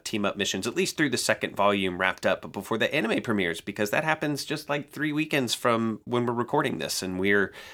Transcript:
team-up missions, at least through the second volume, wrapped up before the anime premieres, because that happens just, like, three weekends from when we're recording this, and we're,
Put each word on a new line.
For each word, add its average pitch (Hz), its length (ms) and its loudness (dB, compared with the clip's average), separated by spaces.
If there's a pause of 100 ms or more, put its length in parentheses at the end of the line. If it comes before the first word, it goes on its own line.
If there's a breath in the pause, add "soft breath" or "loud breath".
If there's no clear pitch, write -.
team-up 101 320 -2
missions, 98 300 0
at 120 80 -4
least 180 220 0
through 147 140 2
the 120 60 0
second - 400 0
volume, 98 420 2
wrapped 92 280 2
up 92 260 0
before 101 240 -4
the 113 180 0
anime 190 280 0
premieres, 95 380 0
because 104 300 -2
that 147 140 0
happens 156 400 0
just, 151 240 -6
like, 147 220 -4
three 147 220 -4
weekends 147 420 0
from 113 500 0
when 120 220 0
we're 120 80 0
recording 123 440 0
this, 73 240 -2
and 92 160 -4
we're, 98 340 4 (220 loud breath)